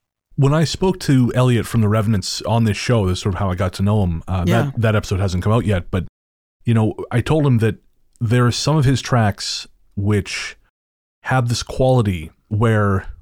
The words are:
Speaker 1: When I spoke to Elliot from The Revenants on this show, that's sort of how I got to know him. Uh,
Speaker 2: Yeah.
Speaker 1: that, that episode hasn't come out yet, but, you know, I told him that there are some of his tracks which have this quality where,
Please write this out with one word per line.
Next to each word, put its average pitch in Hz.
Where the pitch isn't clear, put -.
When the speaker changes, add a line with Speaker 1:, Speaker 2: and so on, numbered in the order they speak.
Speaker 1:
When 139
I 160
spoke 185
to 127
Elliot 123
from -
The 104
Revenants 107
on 113
this 104
show, 113
that's 92
sort 95
of -
how 101
I 92
got 92
to -
know 104
him. 82
Uh, 90
Speaker 2:
Yeah. -
Speaker 1:
that, 139
that 107
episode 95
hasn't 90
come 104
out 117
yet, 98
but, 95
you 117
know, 110
I 123
told 151
him 123
that 107
there 123
are 120
some 147
of 147
his 131
tracks -
which 101
have 127
this 117
quality 104
where, 104